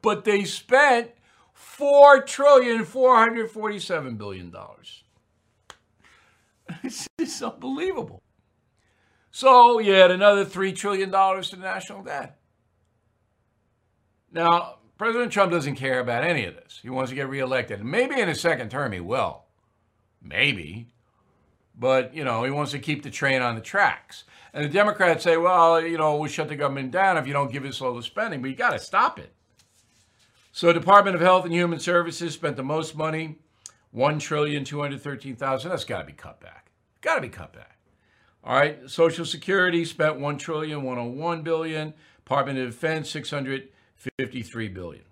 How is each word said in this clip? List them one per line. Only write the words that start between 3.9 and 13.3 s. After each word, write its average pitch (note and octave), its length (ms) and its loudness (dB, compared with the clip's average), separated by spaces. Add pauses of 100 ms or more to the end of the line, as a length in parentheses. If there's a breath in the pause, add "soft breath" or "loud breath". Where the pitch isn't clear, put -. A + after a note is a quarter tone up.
billion F#2+ 360 -12
dollars. - 520 -20 (760)
<laughs> - 1040 -20
This - 240 -12 (100)
is - 240 -8
unbelievable. C4 800 -8 (1120)
So B3 480 8
you G3+ 160 4
add F#3 160 10
another G3+ 340 4
three F#3+ 260 -6
trillion F#3+ 380 -4
dollars F#3+ 400 0
to G3+ 60 -18
the F#3 80 -18
national F#3+ 400 -10
debt. C#3+ 340 -12 (1900)